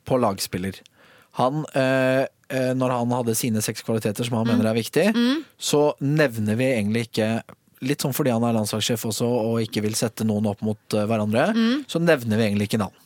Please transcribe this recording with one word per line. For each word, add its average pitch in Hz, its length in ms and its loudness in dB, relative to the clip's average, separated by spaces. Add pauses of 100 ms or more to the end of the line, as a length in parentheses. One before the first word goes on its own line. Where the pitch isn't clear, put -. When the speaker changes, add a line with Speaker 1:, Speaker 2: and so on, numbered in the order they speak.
Speaker 1:
på 131 140 0
lagspiller. 95 560 -2 (640)
Han, 139 340 0
eh, 131 540 2 (240)
eh, 127 240 0
når 127 160 0
han 120 200 0
hadde 117 260 0
sine 110 260 -2
seks - 200 -6
kvaliteter 113 440 -2
som 117 120 -2
han 113 80 0
Speaker 2:
Mm. 117 120 2
Speaker 1:
mener 110 120 2
er 113 120 0
viktig, 190 320 2
Speaker 2:
Mm. 254 300 0 (140)
Speaker 1:
så 147 420 2
nevner 123 560 0
vi 127 80 0
egentlig 113 480 0
ikke, 110 300 0 (380)
litt 135 180 -2
sånn 139 160 -2
fordi 139 160 2
han 117 140 2
er 117 80 2
landslagssjef 110 560 -2
også, 110 180 -4
og 113 340 0
ikke 107 220 -2
vil 107 120 -2
sette 117 300 -4
noen 107 220 2
opp 101 160 -2
mot, 107 140 -2 (180)
eh, 104 120 0
hverandre, 113 460 0
Speaker 2:
Mm. 233 360 0
Speaker 1:
så 170 120 -4
nevner 127 360 2
vi 113 80 2
egentlig 104 240 0
ikke 120 100 0
navn. 95 140 -2 (140)